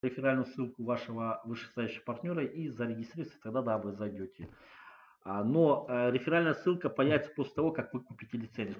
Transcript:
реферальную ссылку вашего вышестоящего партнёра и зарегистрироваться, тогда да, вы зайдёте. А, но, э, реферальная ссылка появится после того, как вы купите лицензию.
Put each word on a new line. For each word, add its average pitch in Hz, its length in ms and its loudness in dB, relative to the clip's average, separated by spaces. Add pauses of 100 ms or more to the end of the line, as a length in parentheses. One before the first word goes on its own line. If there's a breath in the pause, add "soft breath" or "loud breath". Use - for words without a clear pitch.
реферальную 131 460 2
ссылку 120 360 -6
вашего 113 600 -2
вышестоящего 117 580 -4
партнёра 160 400 -2
и 151 240 -4
зарегистрироваться, 117 760 -6
тогда 120 200 -2
да, 113 160 2
вы 101 160 -4
зайдёте. 101 560 -6 (720 loud breath)
А, 101 220 -2
но, 147 420 6
э, 123 240 2
реферальная 156 440 2
ссылка 175 340 0
появится 143 440 4
после - 200 -4
того, 160 180 2
как - 220 -4
вы 127 80 -4
купите - 360 -10
лицензию. 110 420 -6